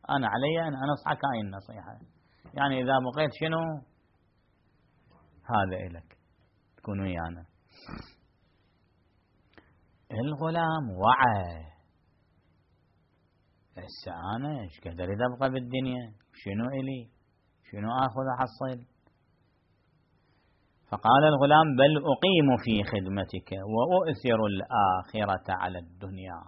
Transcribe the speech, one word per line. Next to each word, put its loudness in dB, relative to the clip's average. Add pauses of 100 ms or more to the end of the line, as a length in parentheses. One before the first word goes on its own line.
(100)
أنا 2
علي 0
أن -4
أنصحك -2
هاي -2
النصيحة، -12 (560)
يعني 0
إذا 2 (140)
بقيت -2 (100)
شنو؟ -2 (1900)
هذا 2 (100)
إلك، -16 (580)
تكون -6
ويانا. -4 (2750)
الغلام -2 (180)
وعى، 2 (2000)
هسه -16 (240)
أنا -6
إيش -14
قدر -10
إذا -2 (120)
أبقى 0
بالدنيا؟ -4 (320)
شنو -2
إلي؟ -6 (640)
شنو -6
آخذ 0 (120)
أحصل؟ -6 (2000)
فقال 6
الغلام: 6
"بل 8 (200)
أقيم 4 (160)
في 2
خدمتك -4 (240)
وأؤثر 2
الآخرة 0
على -4
الدنيا". -14